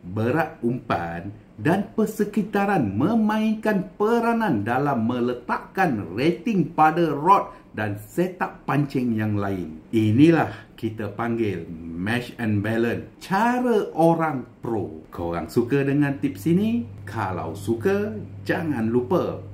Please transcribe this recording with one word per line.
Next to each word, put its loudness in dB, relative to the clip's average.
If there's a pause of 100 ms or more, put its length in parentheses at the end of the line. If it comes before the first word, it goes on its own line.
berat -2
umpan -4 (320)
dan 0
persekitaran 0
memainkan 2
peranan 2
dalam 0
meletakkan -2
rating 0
pada 4
rod 4 (220)
dan -4
setup -4
pancing 0
yang 0
lain? -4 (160)
Inilah 4
kita -6
panggil -2
match -6
and 0
balance, -2 (160)
cara 2
orang 2 (160)
pro. -6
Korang -4
suka 2
dengan 2
tips -2
ini? 2 (240)
Kalau -4
suka, 0 (320)
jangan -2
lupa 0 (140)